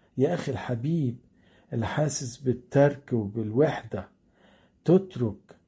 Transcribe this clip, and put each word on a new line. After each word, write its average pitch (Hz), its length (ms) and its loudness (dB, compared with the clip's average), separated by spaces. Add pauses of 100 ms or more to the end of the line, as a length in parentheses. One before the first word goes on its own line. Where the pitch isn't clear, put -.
(180)
يا 147 160 2
أخي 147 180 -4
الحبيب 127 640 -2 (560)
اللي 113 120 -2
حاسس 143 520 -4
بالترك 139 760 2
وبالوحدة، 110 960 -2 (760)
تترك، 139 680 2 (120)